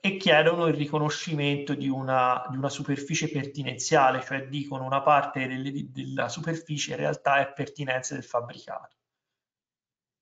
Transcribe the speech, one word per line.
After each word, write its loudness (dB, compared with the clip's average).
e 0
chiedono 6
il 2
riconoscimento -2
di -2
una, 2
di -6
una -2
superficie -4
pertinenziale, 2
cioè -6
dicono -6
una 0
parte 4
delle, -6
della -4
superficie -6
in -6
realtà 2
è -2
pertinenza -6
del -10
fabbricato. -8